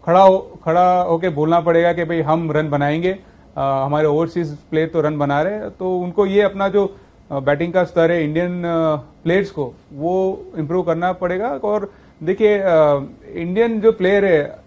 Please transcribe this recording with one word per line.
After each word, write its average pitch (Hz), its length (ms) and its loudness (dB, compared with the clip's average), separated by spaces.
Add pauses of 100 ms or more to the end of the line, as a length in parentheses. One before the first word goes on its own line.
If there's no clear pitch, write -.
खड़ा 180 160 6
हो-, 190 420 2
खड़ा 180 380 2
होके 175 260 0
बोलना 160 320 0
पड़ेगा 170 320 2
कि 170 120 -2
भाई 165 160 -2
हम 160 320 0
रन 151 180 0
बनाएंगे, 151 420 0 (440)
अ, 143 40 -6
हमारे 139 460 0
ओवरसीज 156 500 -2
प्लेयर 156 320 -4
तो 165 120 -2
रन 151 180 -2
बना 143 240 0
रहे 196 120 -2
हैं। 214 160 -10
तो 185 280 -6
उनको 180 280 -2
ये 196 160 2
अपना 196 260 -2
जो, 196 280 0 (340)
अ, 139 100 -4
बैटिंग 147 320 0
का 180 120 2
स्तर 165 260 2
है 170 140 0
इंडियन, 175 400 -4
अ, 165 320 0
प्लेयर्स 185 540 -4
को, 131 220 -8 (200)
वो 185 520 -4 (140)
इम्प्रूव 165 240 -2
करना 170 300 -2
पड़ेगा। 185 360 -4
और 208 440 -4 (300)
देखिए, 208 360 2
अ, 196 60 -4 (680)
इंडियन 202 460 -2
जो 220 120 4
प्लेयर 196 320 2
है 160 420 0